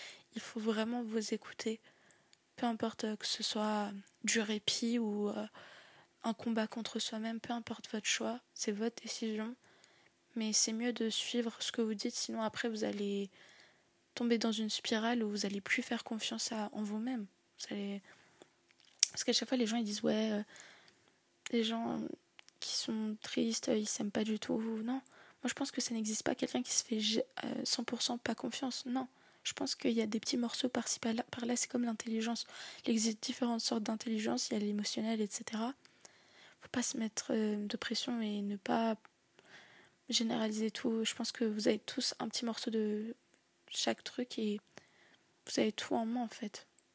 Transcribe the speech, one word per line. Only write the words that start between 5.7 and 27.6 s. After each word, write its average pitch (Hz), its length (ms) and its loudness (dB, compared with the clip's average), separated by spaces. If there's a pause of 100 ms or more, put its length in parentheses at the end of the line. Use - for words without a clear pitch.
un 226 100 2
combat 220 340 0
contre 226 320 -6
soi-même, 226 420 -4
peu - 120 -4
importe 233 400 -6
votre 214 140 -2
choix, 226 340 0 (140)
c'est - 180 -2
votre 220 300 -2
décision. 220 520 -4 (800)
Mais 220 200 0
c'est - 180 4
mieux 233 220 0
de 226 160 2
suivre 233 500 0
ce - 120 -2
que 233 100 2
vous 220 120 2
dites, 233 200 -2
sinon 226 260 -2
après 220 300 0
vous 214 140 -2
allez 202 440 0 (840)
tomber 233 240 4
dans 226 140 4
une 214 180 0
spirale 226 520 2
où 214 80 2
vous 208 160 0
allez 196 140 0
plus - 220 2
faire - 220 -2
confiance - 480 -2
à, 214 200 -2
en 214 100 -2
vous-même. 214 440 -2 (320)
Vous - 120 -8
allez... 202 320 -4 (1120)
Parce - 120 -2
qu'à 247 80 4
chaque 226 160 2
fois, 262 80 2
les 240 100 6
gens, 220 100 2
ils 233 80 2
disent, « 208 200 -4
Ouais, 220 280 4
euh, 208 100 0 (1080)
les 233 120 4
gens 226 360 -2 (580)
qui - 160 -4
sont 214 480 0
tristes, 226 460 0
euh, 226 100 4
ils 214 100 -2
s'aiment 208 220 -2
pas 214 140 2
du 220 140 0
tout. » 254 200 0 (240)
Non. 240 120 0
Moi, - 540 -8
je - 60 -2
pense 277 160 -2
que - 100 -4
ça 233 140 -2
n'existe 220 300 0
pas 254 100 4
quelqu'un 247 280 0
qui - 100 -2
se - 120 2
fait 220 160 0
gé-, 214 240 2 (200)
euh, - 200 -2